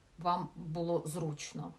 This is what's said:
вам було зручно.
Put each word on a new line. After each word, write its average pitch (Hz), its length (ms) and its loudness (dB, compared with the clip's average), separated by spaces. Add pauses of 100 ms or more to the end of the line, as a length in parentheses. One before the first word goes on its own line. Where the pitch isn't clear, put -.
(180)
вам 175 380 2
було 170 500 2
зручно. 156 720 -4